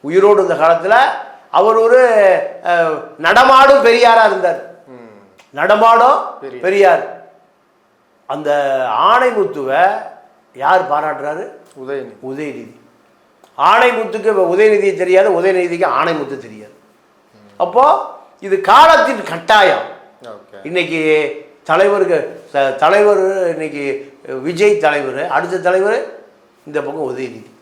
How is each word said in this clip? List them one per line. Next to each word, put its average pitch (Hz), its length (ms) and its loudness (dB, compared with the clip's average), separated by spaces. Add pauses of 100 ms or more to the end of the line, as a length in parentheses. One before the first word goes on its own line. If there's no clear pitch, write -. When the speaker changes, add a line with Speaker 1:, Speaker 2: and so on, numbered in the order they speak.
Speaker 1:
உயிரோடு 190 420 2
இருந்த 165 220 0
காலத்துல 170 320 2 (540)
அவர் 208 240 2
ஒரு, 240 320 4 (580)
அ, 170 240 0 (280)
நடமாடும் 262 680 4
பெரியாரா 233 400 4
இருந்தார். 180 640 -4
Speaker 2:
ம். 117 320 -20 (300)
Speaker 1:
நடமாடும் 226 920 2
Speaker 2:
பெரியார். 131 220 -14
Speaker 1:
பெரியார். 185 720 0 (920)
அந்த 143 640 -2
ஆணைமுத்துவை 185 1120 0 (520)
யார் 147 380 -2
பாராட்டுறாரு? 151 600 -6 (280)
Speaker 2:
உதயநிதி. 131 340 -12 (140)
Speaker 1:
உதயநிதி. 135 520 -14 (760)
ஆணைமுத்துக்கு 208 1000 0
உதயநிதி 202 420 2
தெரியாது, 185 440 0
உதயநிதிக்கு 175 460 -2 (160)
ஆணைமுத்து 147 340 -6
தெரியாது. 107 360 -20 (600)
Speaker 2:
ம். - 240 -20
Speaker 1:
அப்போ - 540 0 (280)
இது 190 220 -4
காலத்தின் 269 600 4
கட்டாயம். 185 580 0 (400)
Speaker 2:
ஓகே. 107 420 -20
Speaker 1:
இன்னைக்கு 156 800 -4 (220)
தலைவருக்கு, 180 880 -2
த-, 135 240 -2
தலைவர் 190 720 2
இன்னைக்கு 143 680 -8 (280)
விஜய் 180 360 0
தலைவர், 147 500 -2
அடுத்த 170 320 -4
தலைவர் 190 600 -2 (460)
இந்த 147 160 -8
பக்கம் 135 360 -8
உதயநிதி. 110 340 -14 (100)